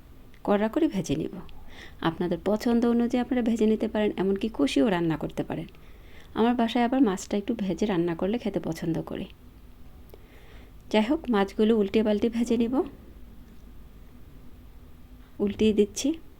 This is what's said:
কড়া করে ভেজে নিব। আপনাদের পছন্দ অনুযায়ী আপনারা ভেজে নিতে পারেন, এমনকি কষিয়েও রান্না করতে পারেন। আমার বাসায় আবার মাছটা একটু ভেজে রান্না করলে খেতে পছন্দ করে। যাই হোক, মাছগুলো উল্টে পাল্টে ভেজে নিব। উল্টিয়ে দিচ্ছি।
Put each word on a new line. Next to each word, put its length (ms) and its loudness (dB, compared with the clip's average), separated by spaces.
কড়া 280 4
করে 200 2
ভেজে 260 0
নিব। 140 -6
আপনাদের 300 0
পছন্দ 340 2
অনুযায়ী 300 2
আপনারা 240 0
ভেজে 240 4
নিতে 200 2
পারেন, 180 2
এমনকি 240 0
কষিয়েও 380 4
রান্না 280 2
করতে 260 -4
পারেন। 200 -6
আমার 220 4
বাসায় 280 2
আবার 200 2
মাছটা 320 -2
একটু 120 -4
ভেজে 300 0
রান্না 280 2
করলে 220 0
খেতে 260 -2
পছন্দ 280 -2
করে। 160 -6
যাই 180 6
হোক, 100 2
মাছগুলো 460 2
উল্টে 260 2
পাল্টে 300 2
ভেজে 260 2
নিব। 120 0
উল্টিয়ে 340 4
দিচ্ছি। 300 2